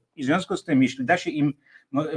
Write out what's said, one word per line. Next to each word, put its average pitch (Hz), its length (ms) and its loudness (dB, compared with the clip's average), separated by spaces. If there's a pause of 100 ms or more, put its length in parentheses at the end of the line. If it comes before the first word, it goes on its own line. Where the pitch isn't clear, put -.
(160)
I 151 80 -10
w - 20 -4
związku 170 320 0
z - 60 -16
tym, 135 200 4
jeśli 127 220 -2
da 165 120 4
się 175 120 -8
im 147 240 0 (380)
mo-, 143 140 -2 (120)